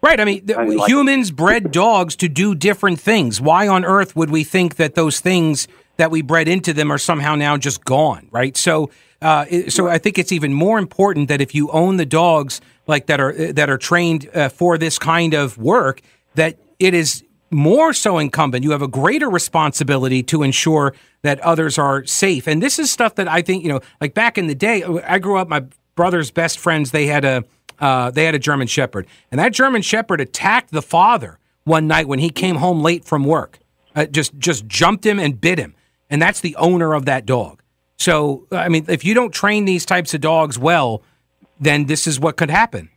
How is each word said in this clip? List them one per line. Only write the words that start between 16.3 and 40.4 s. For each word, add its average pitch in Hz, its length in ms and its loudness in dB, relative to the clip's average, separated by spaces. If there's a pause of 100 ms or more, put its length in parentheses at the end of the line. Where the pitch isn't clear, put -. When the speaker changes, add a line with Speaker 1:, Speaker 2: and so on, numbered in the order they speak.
Speaker 1:
that 160 240 0 (180)
it 185 160 2
is 160 300 -2 (260)
more 196 420 4
so 190 280 0
incumbent. 135 440 -2
You 151 80 0
have 143 120 -2
a 139 40 -4
greater 190 420 -4
responsibility 139 960 -2
to 151 200 -2
ensure 139 500 0 (300)
that 143 160 0
others 160 400 0
are 139 260 0
safe. 175 400 -2
And 160 160 0
this 277 160 -2
is 311 140 -2
stuff 226 240 0
that 190 120 -4
I 170 140 0
think, 170 220 -4
you 165 60 -4
know, 139 100 -2 (200)
like, 143 140 -4
back 226 240 0
in 190 80 -2
the 151 100 -2
day, 202 280 0
I 175 340 -2
grew 196 220 -2
up, 185 80 -2
my 147 180 -4 (300)
brother's 175 340 0
best 165 300 -4
friends, 156 320 0
they 151 160 0
had 147 180 0
a, 127 180 0 (340)
uh, 131 320 0
they 147 140 0
had 160 100 0
a 147 60 0
German 139 280 -2
Shepherd. 113 380 -4 (240)
And 127 80 -4
that 208 140 2
German 254 300 0
Shepherd 214 400 -2
attacked - 500 -2
the 156 100 -2
father 170 580 2 (260)
one 156 220 2
night 156 200 0
when 135 120 -2
he 165 100 0
came 185 260 -2
home 170 260 0
late 170 220 0
from 143 220 -2
work. 151 340 -2 (340)
Uh, 151 120 0
just, 147 320 -4
just 127 280 -4
jumped 175 400 2
him 208 140 2
and 143 220 -2
bit 175 180 0
him. 85 160 -10 (340)
And 147 120 0
that's 190 180 0
the 160 160 -8
owner 170 380 2
of 143 100 -2
that 131 220 -2
dog. 120 360 -4 (360)
So, 151 520 0
I 175 200 -2
mean, 160 180 2
if 175 160 -2
you 196 100 0
don't 240 200 0
train 208 320 0
these 185 200 0
types 180 280 -2
of 147 80 -4
dogs 156 360 0